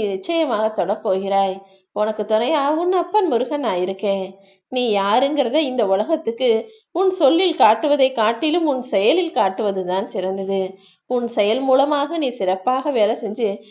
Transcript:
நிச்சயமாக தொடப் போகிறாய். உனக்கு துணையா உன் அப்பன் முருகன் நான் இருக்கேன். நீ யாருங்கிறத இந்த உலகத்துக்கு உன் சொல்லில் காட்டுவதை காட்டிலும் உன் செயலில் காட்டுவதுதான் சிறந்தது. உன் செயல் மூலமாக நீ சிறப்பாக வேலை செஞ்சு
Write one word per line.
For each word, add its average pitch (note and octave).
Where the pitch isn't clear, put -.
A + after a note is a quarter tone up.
நிச்சயமாக A3
தொடப் G3+
போகிறாய். G3
உனக்கு G#3+
துணையா A#3+
உன் F4
அப்பன் F#4+
முருகன் B3
நான் F#3
இருக்கேன். F#3+
நீ A#3+
யாருங்கிறத B3
இந்த B3
உலகத்துக்கு A#3
உன் F#4
சொல்லில் E4
காட்டுவதை C4+
காட்டிலும் C4
உன் C4
செயலில் C4+
காட்டுவதுதான் G3
சிறந்தது. G3
உன் A#3+
செயல் A3
மூலமாக C#4
நீ D4
சிறப்பாக B3
வேலை A3+
செஞ்சு A3